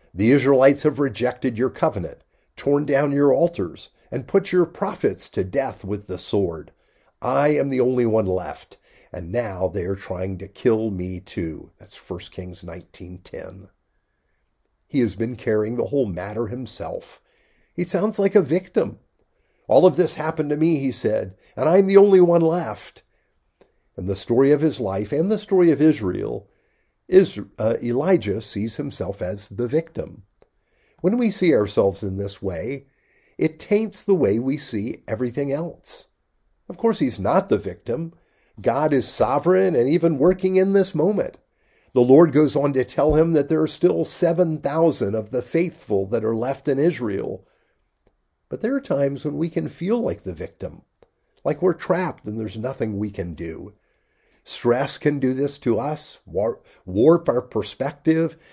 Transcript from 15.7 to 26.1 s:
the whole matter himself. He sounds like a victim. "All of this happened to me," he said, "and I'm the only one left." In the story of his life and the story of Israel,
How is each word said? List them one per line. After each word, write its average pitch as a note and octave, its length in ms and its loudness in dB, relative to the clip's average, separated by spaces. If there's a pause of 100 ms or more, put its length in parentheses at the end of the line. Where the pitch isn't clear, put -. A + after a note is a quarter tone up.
the - 100 -2
whole C#3 180 0
matter G2+ 420 -6
himself. - 720 -10 (520)
He F3 120 -4
sounds G3+ 340 -2
like G3 160 2
a G3+ 60 6
victim. E3 580 -2 (680)
"All C#3+ 200 6
of D3+ 80 2
this E3+ 200 0
happened D#3 360 -4
to D3 60 -2
me," D#3+ 200 2
he C3+ 140 -2
said, G#2 440 -2 (200)
"and B2+ 120 0
I'm F#3+ 200 6
the G3 100 6
only G3 240 8
one E3+ 200 6
left." E3 600 -4 (960)
In F#2 80 -8
the F#2+ 100 -2
story B2+ 360 4
of C#3+ 100 4
his D3 180 0
life G2+ 320 -4
and E3 200 0
the G#3 80 -2
story F3+ 320 4
of C3+ 100 2
Israel, A2+ 640 0 (600)